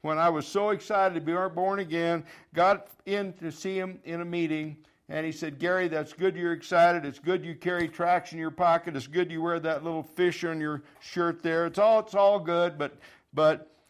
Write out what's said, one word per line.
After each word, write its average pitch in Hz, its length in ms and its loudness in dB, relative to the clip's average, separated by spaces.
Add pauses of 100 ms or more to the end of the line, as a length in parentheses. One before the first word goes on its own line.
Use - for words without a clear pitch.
when 156 180 -2
I 170 100 4
was 156 160 0
so 202 260 0
excited 196 440 0
to 165 60 -4
be 151 120 -4 (220)
born 190 240 0
again. 170 460 -2 (280)
Got 196 360 2 (180)
in 196 280 -4
to 165 180 -10
see 190 260 -6
him 185 240 -8
in 170 200 -8
a - 20 -8
meeting, 156 520 -4 (320)
and 156 180 -6
he 160 60 -4
said, 156 260 -8
"Gary, 180 300 0
that's 156 240 -4
good 185 240 0
you're 175 160 -2
excited. 170 520 4
It's 143 140 -10
good 170 260 -2
you 165 120 -10
carry 175 320 -2
tracts 175 440 0
in 160 60 -10
your 160 140 -6
pocket. 170 440 2
It's 127 120 -8
good 175 220 0
you 160 120 -6
wear 170 160 0
that 156 240 -4
little 160 220 -6
fish 175 400 0
on 160 160 -4
your 151 220 -6 (180)
shirt 170 420 -2
there. 165 240 0
It's 170 120 -6
all, 220 220 6
it's 214 140 -6
all 202 240 6
good, 170 400 0
but, 143 180 -4 (380)
but, 156 380 2 (180)